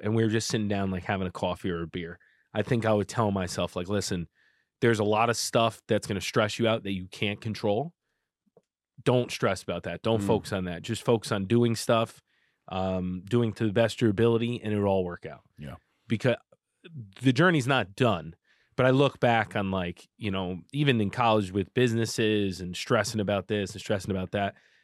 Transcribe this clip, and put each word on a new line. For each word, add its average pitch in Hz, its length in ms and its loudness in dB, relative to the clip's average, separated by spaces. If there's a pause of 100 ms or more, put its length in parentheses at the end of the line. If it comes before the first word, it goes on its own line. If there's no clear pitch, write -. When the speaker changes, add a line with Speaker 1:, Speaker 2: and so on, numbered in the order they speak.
Speaker 1:
and 104 140 0
we 113 80 4
were 113 60 2
just 110 180 -2
sitting 107 200 -2
down, 98 240 -2
like, 90 120 -4
having 95 240 -2
a 87 40 -8
coffee 90 380 -4
or 85 140 -4
a 82 40 -6
beer, 85 300 -10 (360)
I 107 100 0
think 113 220 0
I 110 80 2
would 104 140 2
tell 110 240 0
myself, 92 440 -4
like, 90 120 -6
"Listen, 95 400 -4 (540)
there's 117 180 4
a 107 60 2
lot 107 240 2
of 113 80 0
stuff - 500 0
that's 107 180 0
gonna 98 160 -4
stress - 380 0
you 113 80 2
out 110 160 0
that 98 80 -6
you 92 160 -6
can't 104 340 -4
control. 110 520 -4 (1080)
Don't 123 280 2
stress 98 300 -2
about 87 220 -6
that. 87 200 -8
Don't 113 180 2
Speaker 2:
Mm. 101 60 -2
Speaker 1:
focus 107 260 0
on 92 120 -2
that. 85 160 -8
Just - 220 -6
focus 117 280 2
on 101 140 -2
doing 117 300 4
stuff, - 460 0 (480)
um, 92 600 -4
doing 120 240 0
to 113 140 -4
the 101 60 -2
best 113 240 2
of - 40 -6
your 117 100 4
ability, 117 500 0
and 107 120 -4
it'll 101 140 2
all 95 160 2
work 87 220 -10
out." 73 160 -14 (160)
Speaker 2:
Yeah. 71 180 -14 (320)
Speaker 1:
Because 117 300 0 (840)
the 127 120 4
journey's 156 340 4
not 117 280 0
done. 85 400 0 (420)
But 127 80 4
I 131 40 6
look 135 320 2
back 117 340 2
on, 98 160 -2
like, 90 460 -4
you 107 140 -4
know, 92 300 -4 (120)
even 135 260 2
in 101 100 0
college 110 440 2
with 98 200 -2
businesses 110 880 0
and 90 160 -10
stressing 107 460 0
about 101 260 -2
this 104 240 -2
and 98 80 -14
stressing 101 320 -4
about 92 200 -6
that, 101 240 -2 (280)